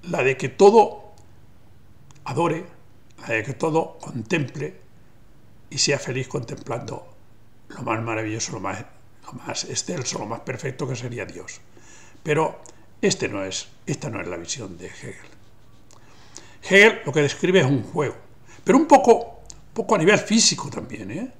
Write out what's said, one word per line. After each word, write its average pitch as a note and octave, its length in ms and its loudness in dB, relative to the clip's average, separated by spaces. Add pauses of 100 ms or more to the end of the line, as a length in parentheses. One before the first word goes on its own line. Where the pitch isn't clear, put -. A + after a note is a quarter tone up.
la C#3 200 -2
de C3 140 2
que C3+ 120 -4
todo - 640 6 (1120)
adore, D#3+ 420 -2 (560)
la A#2 120 -2
de A2 80 2
que B2 120 -6
todo D#3+ 440 0
contemple D3 800 -4 (920)
y D3 80 -8
sea C#3+ 200 2
feliz B2+ 300 -6
contemplando - 840 -10 (540)
lo - 140 -14
más A2+ 200 -2
maravilloso, A2+ 500 -6
lo A2 80 -10
más, F#2+ 240 -8 (400)
lo - 80 -16
más - 320 -10
excelso, - 540 -6
lo G#2 80 -8
más A2+ 140 -8
perfecto C3 460 -8
que B2+ 100 -6
sería A#2 280 -8
Dios. F2 360 -14 (640)
Pero D3+ 380 0 (400)
este F#3 280 0
no G2 160 -4
es, - 240 -8 (180)
esta C#3 240 -6
no G#2 100 -6
es F2 80 -8
la F2+ 80 -6
visión F2+ 400 -10
de F2 120 -14
Hegel. - 260 -14 (1500)
Hegel G#3 440 6
lo C#3+ 60 -6
que D3+ 100 4
describe F3 380 4
es C3+ 60 4
un C3 160 2
juego, - 340 -4 (480)
pero G#3 120 6
un D#4 100 6
poco, - 560 6 (300)
poco A3 220 0
a F#3+ 40 2
nivel F#3 200 6
físico - 500 0
también, - 420 -10
¿eh? B3 300 -8